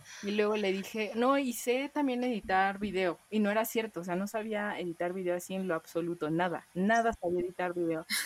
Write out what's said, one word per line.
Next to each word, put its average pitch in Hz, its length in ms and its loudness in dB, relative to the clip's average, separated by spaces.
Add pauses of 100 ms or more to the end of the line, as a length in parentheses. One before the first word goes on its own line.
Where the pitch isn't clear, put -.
(220)
Y 202 100 -2
luego 208 260 4
le 196 140 2
dije, 196 440 -4
"No, 262 220 4
y 262 160 0
sé 262 400 0
también 254 300 0
editar 196 560 2
video", 185 400 0 (100)
y 214 100 2
no 202 120 4
era 220 140 2
cierto, 220 360 -2
o - 40 -8
sea, 180 100 -2
no 196 120 -2
sabía 208 520 -4
editar 175 340 -4
video 180 220 -2
así 180 200 -6
en 190 120 -2
lo 165 80 2
absoluto, 165 560 -2
nada, 170 420 0
nada 220 400 4
sabía 175 280 -2
editar 180 320 -2
video. 165 320 0 (200)